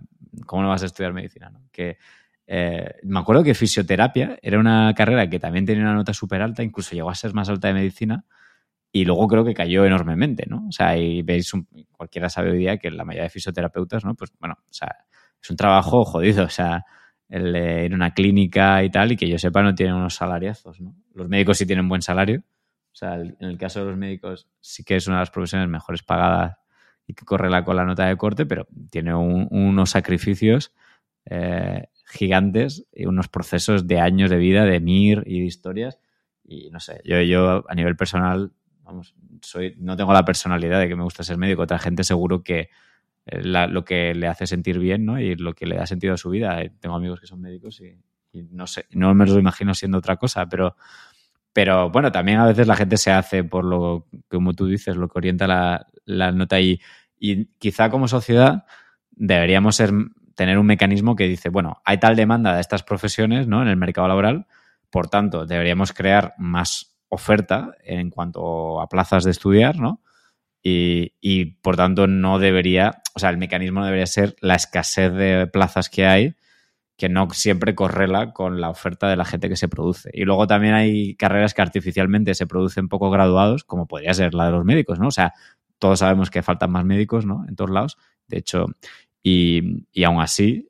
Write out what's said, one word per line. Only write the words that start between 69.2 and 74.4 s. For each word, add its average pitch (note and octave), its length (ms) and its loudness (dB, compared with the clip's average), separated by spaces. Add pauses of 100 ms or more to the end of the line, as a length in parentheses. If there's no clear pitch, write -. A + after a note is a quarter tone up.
de F#2 60 2
estudiar, G#2+ 460 2
¿no? D3 240 -4 (640)
Y, F2 560 0
y, F#2 260 0
por F2+ 300 -2
tanto, F#2 320 4
no F#2+ 320 2
debería, F#2 640 2 (120)
o - 60 -12
sea, G2 100 2
el F2 80 -2
mecanismo F#2 440 -4
no G2 60 -4
debería F#2+ 200 0
ser G2+ 320 0
la F2+ 160 4